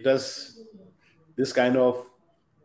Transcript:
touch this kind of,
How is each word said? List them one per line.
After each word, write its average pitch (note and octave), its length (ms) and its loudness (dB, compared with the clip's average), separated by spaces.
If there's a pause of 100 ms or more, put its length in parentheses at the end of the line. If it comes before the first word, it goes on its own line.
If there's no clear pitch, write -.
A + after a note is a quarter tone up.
touch - 500 -2 (840)
this C3 180 -2
kind B2+ 240 2
of, B2+ 280 0 (600)